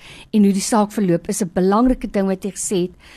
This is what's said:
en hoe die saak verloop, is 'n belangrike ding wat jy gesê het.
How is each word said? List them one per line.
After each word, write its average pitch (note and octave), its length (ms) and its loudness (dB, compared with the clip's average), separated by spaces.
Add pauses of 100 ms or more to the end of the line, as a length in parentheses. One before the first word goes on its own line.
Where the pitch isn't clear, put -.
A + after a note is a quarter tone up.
(340)
en G#3+ 100 4
hoe G3 100 6
die F#3+ 80 -2
saak G#3 300 0
verloop, F3 380 0
is G3+ 140 -4
'n E3 100 -4
belangrike A3+ 580 2
ding G3 160 0
wat F#3+ 160 -4
jy G3 80 -8
gesê F3+ 300 -4
het. F3+ 100 -4 (260)